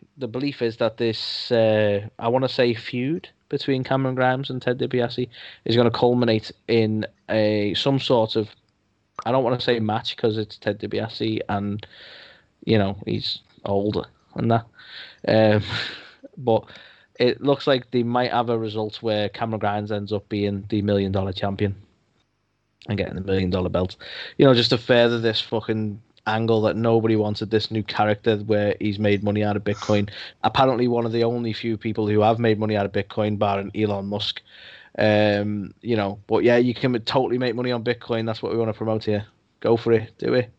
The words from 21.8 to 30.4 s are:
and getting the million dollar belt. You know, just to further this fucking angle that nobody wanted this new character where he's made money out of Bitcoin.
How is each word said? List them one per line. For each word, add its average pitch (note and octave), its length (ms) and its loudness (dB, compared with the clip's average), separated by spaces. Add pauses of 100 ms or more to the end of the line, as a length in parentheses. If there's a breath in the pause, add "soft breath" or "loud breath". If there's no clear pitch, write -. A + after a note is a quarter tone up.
and G2+ 100 -4
getting - 160 -4
the F2+ 60 -8
million F#2 300 -2
dollar F#2 180 -2
belt. F2+ 260 -2 (440 loud breath)
You C#3+ 80 6
know, C3 80 8
just A#2 160 2
to C3 80 2
further A#2+ 420 2
this A2+ 200 0
fucking A2 600 -4 (280)
angle A2+ 320 2
that G#2 160 2
nobody A2+ 380 4
wanted G#2+ 380 -2
this G#2+ 180 2
new A2 140 -2
character G#2+ 540 0
where G#2 420 0
he's G#2 180 -2
made G2+ 240 2
money G#2 220 0
out G#2 120 0
of G2+ 60 -4
Bitcoin. G#2 480 0 (320 loud breath)